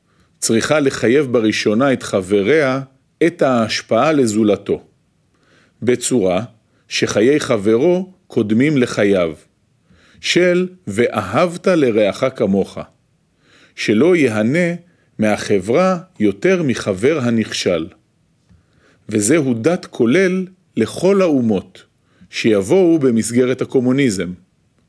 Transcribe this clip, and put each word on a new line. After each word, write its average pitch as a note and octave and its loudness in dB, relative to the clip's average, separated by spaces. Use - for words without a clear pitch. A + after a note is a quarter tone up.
צריכה A#2 0
לחייב C3+ 0
בראשונה A#2 0
את - -4
חבריה A2+ 0
את E3+ -4
ההשפעה B2 0
לזולתו, G#2+ 0
בצורה A#2 0
שחיי B2+ 0
חברו C3 0
קודמים A#2+ 0
לחייו, G2 0
של F3+ 0
"ואהבת A#2+ -2
לרעך A#2+ 2
כמוך", G2 -2
שלא C#3+ 2
יהנה C#3 0
מהחברה A2 0
יותר F3+ 0
מחבר A#2+ 0
הנכשל. G#2 -2
וזהו A#2+ 0
דת D#3 -2
כולל F3+ 0
לכל F#3+ 0
האומות, B2+ -2
שיבואו D3+ 2
במסגרת B2 0
הקומוניזם. B2 0